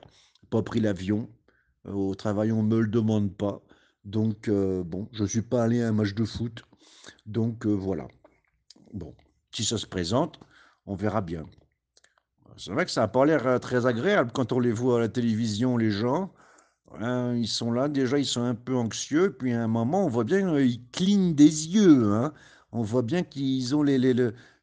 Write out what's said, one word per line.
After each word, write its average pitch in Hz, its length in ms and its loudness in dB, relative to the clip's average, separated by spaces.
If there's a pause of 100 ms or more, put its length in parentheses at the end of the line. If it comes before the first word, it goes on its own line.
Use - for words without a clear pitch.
(480)
pas 113 140 0
pris - 160 -4
l'avion, 104 500 -2 (600)
euh, 92 40 -10
au 98 220 -2
travail, 107 380 -2
on 110 100 0
me 110 160 2
le 113 100 2
demande 107 480 0
pas. 101 240 -4 (440)
Donc, 107 420 -2
euh, 95 380 0
bon, 90 260 -8
je 107 140 -4
suis 107 180 -2
pas 120 220 0
allé 117 180 2
à 117 60 0
un 113 40 0
match 104 220 0
de 113 100 -2
foot. 113 380 -8 (640)
Donc, 113 400 -4
euh, 104 40 2
voilà. 95 360 -2 (880)
Bon, 80 180 -12 (380)
si - 140 -8
ça 110 120 -2
se 98 120 -6
présente, 92 500 -2 (480)
on 98 80 -8
verra 98 260 -2
bien. 82 260 -8 (1120)
C'est - 120 -14
vrai 143 140 0
que 180 60 -8
ça 123 140 0
a 107 40 2
pas 127 160 2
l'air, 147 220 2
euh, 127 120 2
très 123 280 -2
agréable 131 480 0
quand 131 180 -2
on 127 80 0
les 120 120 2
voit 120 260 0
à - 20 0
la 117 80 0
télévision, 117 720 -2
les 113 120 2
gens. 127 440 -2 (680)
Hein, 123 340 -2
ils 117 140 -2
sont 117 240 -4
là, 127 160 0
déjà, 139 300 0
ils 135 80 -2
sont 123 160 -4
un 123 120 -2
peu 127 220 -6
anxieux. 131 640 -2
Puis 127 160 -2
à 117 100 -2
un 113 40 -2
moment, 120 360 0
on 170 40 2
voit 120 160 0
bien, 185 280 0
euh, 143 100 2
ils 123 280 0
clignent 185 440 2
des 156 340 6
yeux, 160 440 6
hein. 123 220 0 (360)
On 117 120 -4
voit 113 200 0
bien 151 200 0
qu'ils 135 520 -2
ont 151 80 2
les, 139 160 2
les, 127 140 4
les, 120 180 2 (320)